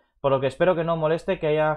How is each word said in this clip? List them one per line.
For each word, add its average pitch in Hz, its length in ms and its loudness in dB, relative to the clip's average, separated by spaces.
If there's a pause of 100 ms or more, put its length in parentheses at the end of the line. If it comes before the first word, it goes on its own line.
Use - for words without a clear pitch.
(220)
por 139 100 2
lo 135 80 2
que 135 80 -2
espero 170 260 2
que 165 120 -2
no 170 100 -2
moleste 160 420 -2
que 160 100 -4
haya 156 300 2